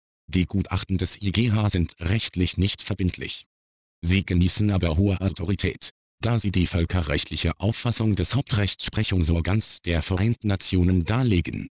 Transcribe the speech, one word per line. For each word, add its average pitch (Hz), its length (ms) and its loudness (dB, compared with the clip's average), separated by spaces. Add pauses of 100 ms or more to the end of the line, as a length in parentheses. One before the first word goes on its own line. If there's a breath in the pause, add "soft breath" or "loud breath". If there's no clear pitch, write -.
(260)
Die 90 200 2
Gutachten 95 520 -2
des - 240 -2
I 101 100 -2
G 117 200 2
H 104 180 2
sind 85 300 0
rechtlich 85 580 0
nicht 95 240 0
verbindlich. - 640 -4 (580)
Sie 90 220 4
genießen 92 460 2
aber 87 240 2
hohe 98 240 2
Autorität, 85 680 -2 (300)
da 113 200 0
sie 101 100 0
die 87 160 2
völkerrechtliche 82 920 -2
Auffassung 110 560 0
des - 180 0
Hauptrechtsprechungsorgans 95 1500 0
der 85 200 0
Vereinten 104 460 0
Nationen 92 560 2
darlegen. 107 680 0